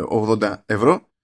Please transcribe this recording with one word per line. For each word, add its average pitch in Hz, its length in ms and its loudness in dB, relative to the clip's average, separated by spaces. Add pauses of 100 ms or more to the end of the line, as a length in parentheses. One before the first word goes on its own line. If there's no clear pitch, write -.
ογδόντα 107 580 -2
ευρώ. 123 460 0 (120)